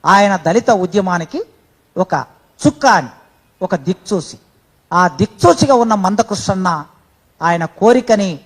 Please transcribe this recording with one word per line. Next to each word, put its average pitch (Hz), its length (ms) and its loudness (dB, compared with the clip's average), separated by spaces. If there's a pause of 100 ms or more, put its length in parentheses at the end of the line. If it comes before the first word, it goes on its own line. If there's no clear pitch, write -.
ఆయన 196 300 4
దళిత 180 340 0
ఉద్యమానికి 185 720 -2 (540)
ఒక 160 300 -4 (400)
చుక్క 302 200 0
అని, 170 220 4 (540)
ఒక 185 120 -4
దిక్చూసి, 170 640 -6 (540)
ఆ 180 160 2
దిక్చూచిగా 277 680 0
ఉన్న 233 200 2
మందకృష్ణన్న 190 880 -4 (580)
ఆయన 170 220 0
కోరికని 208 800 0